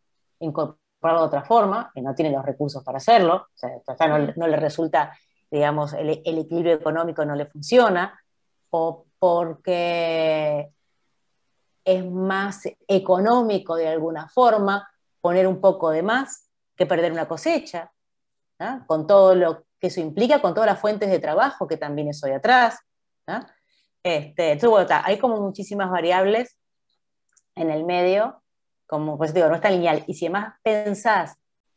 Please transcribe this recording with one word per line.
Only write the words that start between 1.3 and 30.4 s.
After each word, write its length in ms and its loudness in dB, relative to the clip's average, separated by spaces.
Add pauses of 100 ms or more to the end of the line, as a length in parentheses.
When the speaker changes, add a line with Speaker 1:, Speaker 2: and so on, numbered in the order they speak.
Speaker 1:
forma, 500 2
que 80 -12
no 120 -6
tiene 180 -2
los 120 -4
recursos 380 -6
para 140 -10
hacerlo, 580 2
o 20 -20
sea, 140 -10 (300)
ya 80 2
no, 180 2
Speaker 2:
Sí. 100 -6
Speaker 1:
no 120 -2
le 80 2
resulta, 600 -2 (320)
digamos, 440 -2
el, 320 -4
el 140 -4
equilibrio 360 -2
económico 500 -2
no 120 -4
le 100 -6
funciona, 720 0 (520)
o 340 -4 (160)
porque 1500 0 (1120)
es 260 0
más 580 -4 (200)
económico 880 2
de 100 -2
alguna 420 -4
forma 600 2 (320)
poner 260 2
un 140 0
poco 300 2
de 120 0
más 480 -4 (260)
que 100 0
perder 260 0
una 160 -6
cosecha, 640 -6 (680)
¿no? 280 -10
Con 200 -2
todo 300 8
lo 280 0 (140)
que 80 -6
eso 140 -4
implica, 400 0
con 140 0
todas 140 2
las 120 0
fuentes 280 -2
de 120 2
trabajo 480 -2
que 80 -4
también 320 -6
eso 180 -8
hay 60 -4
atrás, 480 2 (480)
¿no? 180 -10 (560)
Este, 500 -2
entonces, 180 2
bueno, 120 6
está, 240 0
hay 120 0
como 220 0
muchísimas 500 -6
variables 680 0 (1000)
en 140 -2
el 140 -4
medio, 580 0 (440)
como 320 -6
pues 160 -4
digo, 140 4
no 80 2
es 40 -8
tan 120 2
lineal. 340 0
Y 80 -10
si 120 -6
además 360 -6